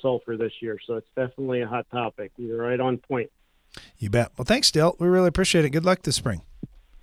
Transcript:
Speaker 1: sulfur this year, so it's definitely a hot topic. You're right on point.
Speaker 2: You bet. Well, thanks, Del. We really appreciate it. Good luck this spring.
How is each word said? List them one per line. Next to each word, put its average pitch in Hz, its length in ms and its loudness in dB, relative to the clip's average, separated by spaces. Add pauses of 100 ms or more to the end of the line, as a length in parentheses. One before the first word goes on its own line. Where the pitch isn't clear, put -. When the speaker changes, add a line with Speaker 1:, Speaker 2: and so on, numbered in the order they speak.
Speaker 1:
sulfur 120 360 -2
this 110 240 -4
year, 110 240 -6
so 117 100 -4
it's 110 200 -8
definitely 127 460 -4
a 117 60 -4
hot 117 240 -6
topic. 110 460 -6
You're 117 200 -8
right 120 220 -2
on 127 180 0
point. 123 340 -6 (640)
Speaker 2:
You 107 120 -6
bet. 117 280 2
Well, 127 80 -6
thanks, 247 260 2
Del. 160 280 4
We 170 80 2
really 180 200 6
appreciate 175 380 4
it. 143 40 2
Good 160 160 0
luck 185 180 4
this 143 120 -2
spring. 98 260 -4 (600)